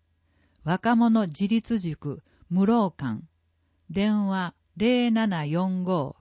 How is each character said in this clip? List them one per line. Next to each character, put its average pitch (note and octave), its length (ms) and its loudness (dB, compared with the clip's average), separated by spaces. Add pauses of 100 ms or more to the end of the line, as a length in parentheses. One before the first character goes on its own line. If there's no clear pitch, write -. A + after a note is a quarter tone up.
(640)
若 F#3 320 0
者 A3+ 320 4
自 F#3+ 220 -4
立 A3+ 300 0
塾、 D#3 440 -8 (260)
無 F#3+ 180 2
老 A3 240 2
館。 B2+ 320 -6 (680)
電 G3+ 380 0
話、 F#3 260 -4 (220)
零 A#3+ 340 2
七 G3+ 360 0
四 F3+ 360 -2
五、 F3 380 -2